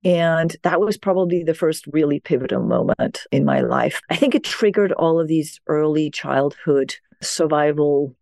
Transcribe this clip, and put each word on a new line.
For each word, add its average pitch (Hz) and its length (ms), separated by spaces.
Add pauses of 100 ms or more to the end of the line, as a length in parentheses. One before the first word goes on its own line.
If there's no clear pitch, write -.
And 165 600
that 180 160
was 208 180
probably 180 460
the 160 100
first 160 340
really 147 320
pivotal 131 420
moment - 720
in 139 120
my 135 180
life. 127 480
I 175 60
think 254 200
it 226 80
triggered 202 480
all 165 280
of 165 80
these 156 400
early 151 440
childhood 139 840 (260)
survival 147 1000